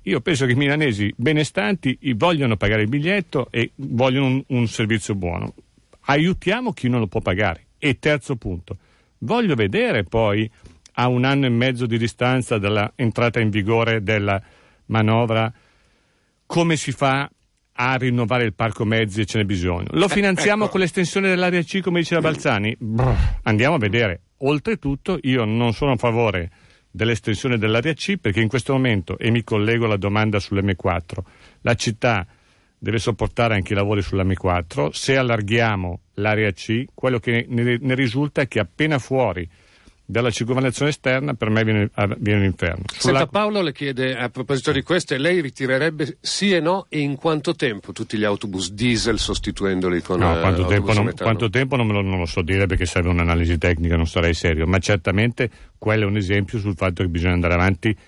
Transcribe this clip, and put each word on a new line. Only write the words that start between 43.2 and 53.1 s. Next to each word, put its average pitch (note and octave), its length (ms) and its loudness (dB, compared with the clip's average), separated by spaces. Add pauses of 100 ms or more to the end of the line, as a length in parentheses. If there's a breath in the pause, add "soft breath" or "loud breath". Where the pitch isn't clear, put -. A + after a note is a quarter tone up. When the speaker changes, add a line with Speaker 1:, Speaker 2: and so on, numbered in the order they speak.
Speaker 2:
Paolo G#3 360 0
le D#3 100 -2
chiede, C3 460 -4
a B2 100 -4
proposito C3 460 -2
di C3+ 100 0
queste, D#3+ 340 0
lei E3+ 220 2
ritirerebbe C3+ 800 -2
sì - 320 0
e F3 80 4
no F3 300 0
e D#3 100 -4
in C#3+ 160 -2
quanto D#3 400 -2
tempo G#2 380 -4
tutti A2+ 240 -6
gli G#2 80 0
autobus G2 480 -2
diesel A2 440 0
sostituendoli F#2 840 -2
con, F2+ 180 -2
Speaker 1:
No, E2+ 160 2
Speaker 2:
eh, E2 60 0
Speaker 1:
quanto F2+ 220 2
Speaker 2:
autobus F2+ 120 2
Speaker 1:
tempo G2+ 180 0
non, G#2 40 2
Speaker 2:
a G2+ 80 2
metano? - 240 -4
Speaker 1:
quanto A2+ 200 0
tempo C3 280 0
non A#2 100 0
me G#2 60 0
lo, G2+ 80 0
non F#2+ 180 -2
lo F2 60 -2
so F#2+ 160 -4
dire F#2+ 260 2
perché F2+ 180 0
serve F2 240 0
un'analisi E2+ 480 2